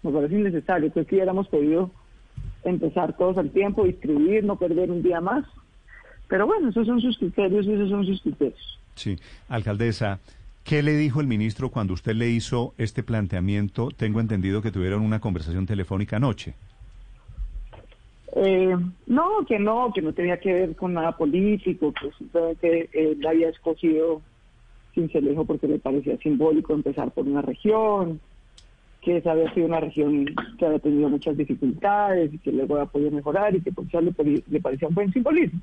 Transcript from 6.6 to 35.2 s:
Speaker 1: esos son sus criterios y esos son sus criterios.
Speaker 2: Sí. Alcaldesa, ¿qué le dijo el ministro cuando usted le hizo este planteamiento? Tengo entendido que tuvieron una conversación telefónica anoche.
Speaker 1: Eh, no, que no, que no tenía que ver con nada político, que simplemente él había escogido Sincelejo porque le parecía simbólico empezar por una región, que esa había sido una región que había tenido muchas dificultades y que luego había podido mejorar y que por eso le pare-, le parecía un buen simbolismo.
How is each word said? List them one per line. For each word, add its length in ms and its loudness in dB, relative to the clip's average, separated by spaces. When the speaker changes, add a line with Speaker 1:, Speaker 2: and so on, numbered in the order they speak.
Speaker 1:
esos 180 0
son 140 2
sus 160 0
criterios 480 2
y 80 2
esos 160 2
son 160 0
sus 160 -2
criterios. 580 -4
Speaker 2:
Sí. 240 -6
Alcaldesa, 680 -2
¿qué 180 0
le 140 2
dijo 240 2
el 80 0
ministro 440 -2
cuando 220 -2
usted 220 -4
le 140 0
hizo 480 -2
este 260 -4
planteamiento? 920 -2
Tengo 260 -2
entendido 400 0
que 100 -4
tuvieron 300 -2
una 180 0
conversación 460 -4
telefónica 500 -4
anoche. 380 -2
Speaker 1:
Eh, 400 4
no, 380 2
que 140 0
no, 340 0
que 80 -2
no 120 -2
tenía 260 0
que 140 0
ver 220 0
con 180 -4
nada 220 0
político, 800 0
que 240 -8
simplemente 760 0
él 340 0
había 220 4
escogido 720 0
Sincelejo 500 0
porque 220 -2
le 120 0
parecía 380 -2
simbólico 560 2
empezar 380 -2
por 160 -4
una 140 0
región, 800 0
que 160 2
esa 160 0
había 200 2
sido 140 2
una 140 0
región 440 0
que 80 2
había 140 2
tenido 300 2
muchas 280 0
dificultades 960 0
y 60 -12
que 120 -4
luego 240 0
había 140 0
podido 220 0
mejorar 440 0
y 60 0
que 100 -4
por 140 -10
eso 160 -2
le 120 2
pare-, 360 2
le 120 0
parecía 260 -4
un 80 0
buen 160 0
simbolismo. 520 2